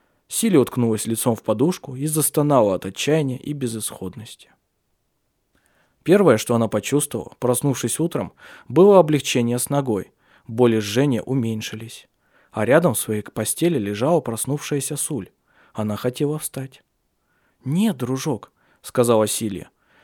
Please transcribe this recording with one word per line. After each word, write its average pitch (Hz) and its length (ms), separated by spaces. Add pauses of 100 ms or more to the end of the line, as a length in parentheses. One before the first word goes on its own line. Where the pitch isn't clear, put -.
(280)
Силе 202 320
уткнулась 117 460
лицом 113 300
в - 80
подушку 131 520
и 135 120
застонала 147 680
от 87 100
отчаяния 139 520
и - 160
безысходности. 110 960 (1500)
Первое, 170 340
что 117 180
она 117 120
почувствовала, 117 720
проснувшись 123 600
утром, 139 340 (340)
было 190 320
облегчение 131 600
с - 100
ногой. 131 420 (360)
Боли 113 320
жжения 113 420
уменьшились. 113 880 (420)
А 107 140
рядом 147 280
в - 60
своей 107 220
постели 156 560
лежала 110 420
проснувшаяся 139 800
Суль. 117 320 (440)
Она 107 220
хотела 147 440
встать. - 440 (800)
«Нет, 170 340
дружок», 131 540 (300)
сказала 117 460
Силия, 98 420 (340)